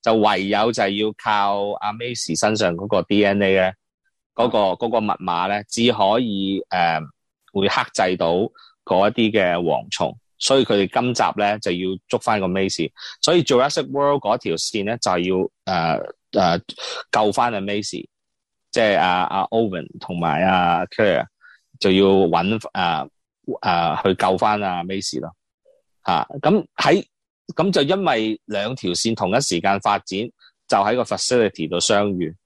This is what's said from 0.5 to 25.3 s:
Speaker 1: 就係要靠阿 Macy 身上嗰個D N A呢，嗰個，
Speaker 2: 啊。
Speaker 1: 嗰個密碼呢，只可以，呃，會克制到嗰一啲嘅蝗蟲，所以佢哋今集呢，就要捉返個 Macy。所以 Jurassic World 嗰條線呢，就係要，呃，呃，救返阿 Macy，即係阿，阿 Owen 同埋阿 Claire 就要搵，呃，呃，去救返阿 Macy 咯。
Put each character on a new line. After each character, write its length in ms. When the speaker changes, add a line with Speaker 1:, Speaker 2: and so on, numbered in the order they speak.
Speaker 1:
就 120
係 200
要 140
靠 640
阿 120
Macy 480
身 160
上 200
嗰 120
個 140
D 240
N 160
A 140
呢， 160
嗰 120
個， 120
Speaker 2:
啊。 160
Speaker 1:
嗰 120
個 140
密 120
碼 360
呢， 180
只 240
可 280
以， 500
呃， 300
會 160
克 240
制 240
到 180
嗰 260
一 40
啲 180
嘅 240
蝗 340
蟲， 260
所 220
以 40
佢 100
哋 280
今 100
集 120
呢， 200
就 140
要 260
捉 120
返 200
個 80
Macy。 440
所 120
以 60
Jurassic 500
World 300
嗰 160
條 160
線 320
呢， 140
就 100
係 180
要， 220
呃， 260
呃， 260
救 200
返 200
阿 80
Macy， 480
即 100
係 200
阿， 240
阿 220
Owen 420
同 200
埋 240
阿 420
Claire 400
就 100
要 160
搵， 560
呃， 360
呃， 420
去 100
救 240
返 240
阿 220
Macy 360
咯。 160